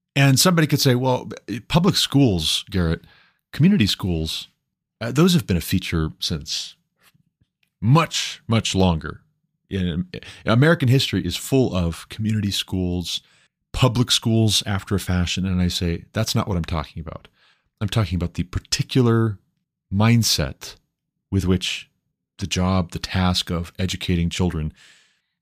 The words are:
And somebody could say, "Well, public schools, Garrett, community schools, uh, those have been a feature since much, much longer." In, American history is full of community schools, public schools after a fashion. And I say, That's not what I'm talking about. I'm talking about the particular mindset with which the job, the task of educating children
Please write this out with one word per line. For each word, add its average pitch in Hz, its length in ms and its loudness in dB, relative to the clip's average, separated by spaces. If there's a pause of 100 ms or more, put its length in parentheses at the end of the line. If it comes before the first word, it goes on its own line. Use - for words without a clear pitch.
(160)
And 135 240 4
somebody 165 280 4
could 147 120 0
say, 131 140 4
"Well, 127 380 -2 (360)
public 165 280 2
schools, 101 720 2
Garrett, 85 340 0 (480)
community 160 360 4
schools, 80 600 -4 (540)
uh, 117 100 -6
those 170 220 4
have 151 140 2
been 92 100 2
a 82 40 0
feature 85 580 -2
since - 560 -8 (1040)
much, - 640 2
much 113 280 0
longer." 80 460 0 (480)
In, 90 380 -4 (380)
American 143 420 4
history 117 380 2
is 87 100 -4
full 131 400 0
of 85 340 -2
community 107 420 -2
schools, 90 680 -4 (500)
public 120 400 0
schools 113 560 2
after 101 260 -4
a 92 60 0
fashion. 90 460 -2
And 92 140 0
I 90 80 2
say, 87 460 -4
That's 107 220 -2
not 113 120 -2
what 92 100 -2
I'm 82 60 -2
talking 78 380 -8
about. - 260 -14 (540)
I'm 101 80 -4
talking 92 260 -2
about 85 200 -4
the 87 80 -4
particular 113 960 0 (520)
mindset 107 840 2 (560)
with 95 140 0
which - 440 -2 (480)
the 98 100 -8
job, 90 440 0
the - 80 -8
task 90 500 -2
of 85 280 -6
educating 87 520 -2
children 82 420 -2 (720)